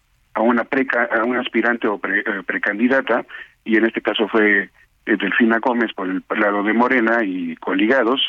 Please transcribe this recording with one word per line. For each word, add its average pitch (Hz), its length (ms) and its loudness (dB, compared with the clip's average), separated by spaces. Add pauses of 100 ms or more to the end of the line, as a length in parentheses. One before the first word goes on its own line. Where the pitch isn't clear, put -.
(340)
a 107 80 0
una 117 220 2
preca-, 127 480 0
a 110 120 0
un 123 120 -2
aspirante 120 500 -2
o 104 100 -2
pre-, 101 240 -4
eh, 101 240 -4
precandidata, 117 800 0 (400)
y 220 120 0
en 110 100 4
este 113 160 -4
caso 107 260 0
fue, 104 400 2 (380)
eh, 110 100 2
Delfina 113 420 2
Gómez 120 360 0
por 92 140 -6
el 95 140 -4 (180)
lado 104 240 0
de 107 80 0
Morena 117 520 2
y 90 320 -4
coligados, 113 720 0